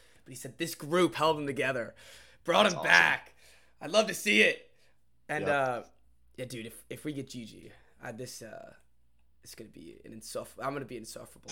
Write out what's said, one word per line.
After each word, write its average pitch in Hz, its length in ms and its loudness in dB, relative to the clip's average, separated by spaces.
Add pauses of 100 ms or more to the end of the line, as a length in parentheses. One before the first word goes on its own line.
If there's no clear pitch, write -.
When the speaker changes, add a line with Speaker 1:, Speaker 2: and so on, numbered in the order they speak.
(240)
Speaker 1:
But - 60 -20
he 127 60 -14
said 127 200 -14
this 165 200 -6
group 165 400 2
held 156 240 2
him 147 40 -6
together, 131 520 -4 (480)
brought 190 180 6
Speaker 2:
That's 196 120 4
Speaker 1:
him 156 40 -6
Speaker 2:
awesome. 156 120 -2
Speaker 1:
back. 160 440 6 (480)
I'd 147 80 -8
love 208 160 4
to 185 80 -4
see 208 280 4
it. - 280 2 (580)
And, 151 200 -2
Speaker 2:
Yep. 143 80 4
Speaker 1:
uh, 127 260 0 (540)
yeah, 131 80 -8
dude, 120 220 -10
if, - 220 -18
if 123 160 -14
we 156 80 -6
get 135 160 -8
G 120 160 -12
G, 98 280 -18 (280)
I, 123 120 -12
this, 123 280 -12
uh, - 320 -16 (680)
it's - 140 -20
gonna 110 120 -16
be 76 360 -20
an - 80 -18
insuff-, 110 500 -12
I'm 135 100 -4
gonna 139 120 -8
be 120 120 -12
insufferable - 560 -16